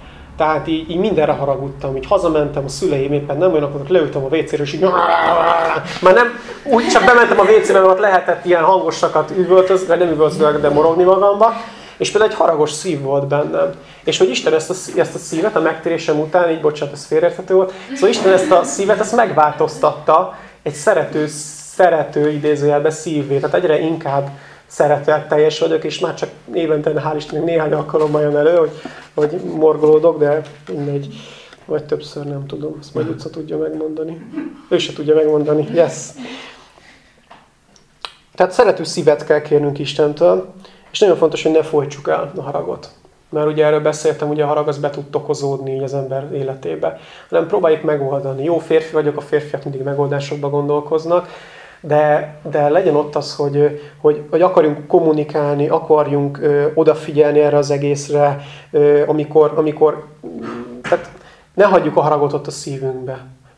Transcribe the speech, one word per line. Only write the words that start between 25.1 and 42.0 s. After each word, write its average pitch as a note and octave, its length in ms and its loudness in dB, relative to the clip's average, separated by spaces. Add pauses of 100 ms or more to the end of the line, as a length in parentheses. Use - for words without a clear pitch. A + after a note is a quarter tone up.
vagyok, D#3+ 240 0
és D3+ 160 -6
már E3 140 -4
csak - 160 -8 (240)
évente, D#3 420 0
hál' D3+ 200 -4
Istennek, D3+ 300 -6
néhány D#3 280 0
alkalommal D3+ 480 0
jön D3 160 0
elő, D3+ 180 4
hogy, D#3+ 160 2 (420)
hogy D3+ 280 -2
morgolódok, D#3 760 2
de D3 220 0 (300)
mindegy. C#3+ 420 -6 (520)
Vagy D3+ 180 -4
többször, - 420 -8
nem C#3+ 200 -8
tudom, D3+ 340 -10
ezt - 140 -18
majd D#3 160 -4
Utca D#3+ 200 -10
tudja D#3 280 -8
megmondani. D#3 680 -6 (440)
Ő F3+ 80 4
se D3 160 -6
tudja D3+ 220 2
megmondani, D3+ 580 2
yes! E3 200 4 (2500)
Tehát - 160 0
szerető F3+ 320 2
szívet D3+ 420 0
kell D3+ 160 0
kérnünk D3 380 -2
Istentől, D#3 720 0 (380)
és - 100 -8
nagyon F#3 160 6
fontos, D#3 260 0
hogy D#3+ 80 0
ne D#3+ 120 4
folytsuk - 440 -4